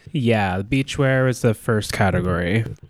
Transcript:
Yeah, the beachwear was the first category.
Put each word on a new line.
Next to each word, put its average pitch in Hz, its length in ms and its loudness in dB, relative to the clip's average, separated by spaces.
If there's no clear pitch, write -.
Yeah, 110 460 2
the 98 60 -4
beachwear 135 600 0
was 127 160 0
the 113 140 2
first - 400 -2
category. 90 720 0